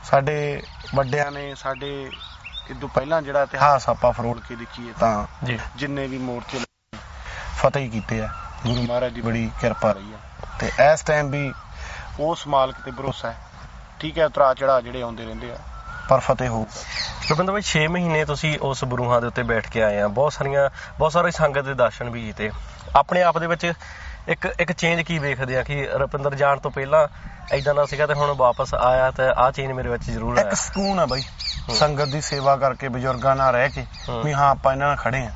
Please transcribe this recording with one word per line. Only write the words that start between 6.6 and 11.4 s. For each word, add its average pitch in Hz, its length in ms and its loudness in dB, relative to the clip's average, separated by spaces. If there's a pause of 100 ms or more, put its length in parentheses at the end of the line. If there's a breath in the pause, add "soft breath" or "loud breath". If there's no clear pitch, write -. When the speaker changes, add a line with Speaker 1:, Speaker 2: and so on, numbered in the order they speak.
Speaker 1:
ਫਤਿਹ 135 240 2
ਹੀ 127 80 -6
ਕੀਤੇ 110 320 -4
ਆ। 107 80 -6 (380)
ਗੁਰੂ 123 160 0
ਮਹਾਰਾਜ 120 300 -2
ਦੀ 120 80 -10
ਬੜੀ 113 300 -2 (100)
ਕਿਰਪਾ 110 300 2
ਰਹੀ 101 220 -6
ਆ 107 40 -16 (420)
ਤੇ 113 120 -4 (220)
ਇਸ 156 100 0
ਟਾਈਮ 151 260 2
ਵੀ 139 240 -2 (680 loud breath)